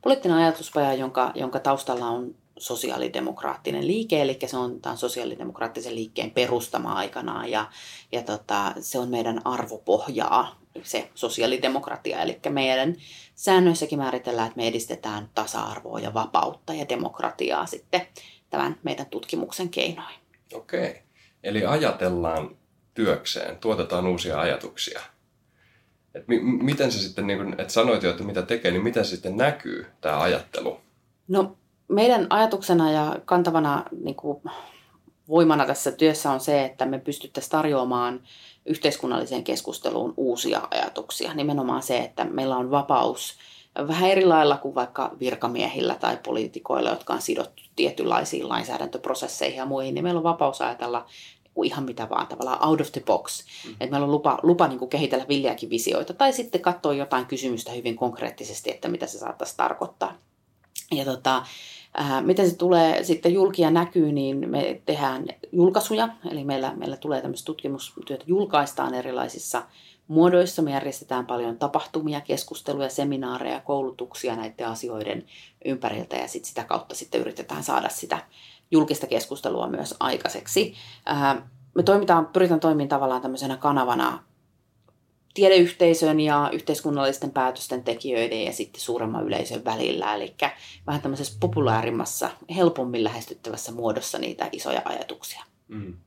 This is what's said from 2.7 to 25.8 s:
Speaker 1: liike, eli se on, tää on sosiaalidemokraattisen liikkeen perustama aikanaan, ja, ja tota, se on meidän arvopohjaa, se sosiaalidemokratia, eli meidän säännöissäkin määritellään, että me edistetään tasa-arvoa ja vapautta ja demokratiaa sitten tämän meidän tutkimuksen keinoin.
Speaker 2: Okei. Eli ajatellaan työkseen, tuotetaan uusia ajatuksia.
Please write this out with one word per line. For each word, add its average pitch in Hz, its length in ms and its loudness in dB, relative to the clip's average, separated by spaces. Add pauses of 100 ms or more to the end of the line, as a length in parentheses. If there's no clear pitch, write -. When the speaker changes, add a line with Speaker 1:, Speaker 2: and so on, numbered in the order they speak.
Speaker 1:
liike, 185 360 0
eli 131 240 0
se 131 100 -8
on, 123 240 -6
tää 131 120 -6
on 120 60 -8
sosiaalidemokraattisen 120 960 -6
liikkeen 113 360 -6
perustama 120 640 -2
aikanaan, 113 580 -6
ja, 107 200 -2 (420)
ja 120 100 -4
tota, 104 580 -4
se - 180 -6
on 123 100 -4
meidän 117 360 -2
arvopohjaa, 117 1160 0 (220)
se - 320 -6
sosiaalidemokratia, 123 1080 -2
eli - 260 -4
meidän 135 480 0 (380)
säännöissäkin 170 640 4
määritellään, 123 480 -2
että 117 140 -8
me 117 80 2
edistetään 110 680 -6
tasa-arvoa 110 680 -4
ja 110 140 -6
vapautta - 600 -2
ja 151 140 -8
demokratiaa - 800 -2
sitten - 340 -4 (500)
tämän 143 320 -2
meidän 139 240 -6
tutkimuksen - 640 -6
keinoin. - 460 -2 (400)
Speaker 2:
Okei. - 500 -6 (400)
Eli 101 220 0
ajatellaan 87 880 0 (380)
työkseen, 90 600 -2
tuotetaan 90 500 -2
uusia 85 340 0
ajatuksia. - 600 -4 (1120)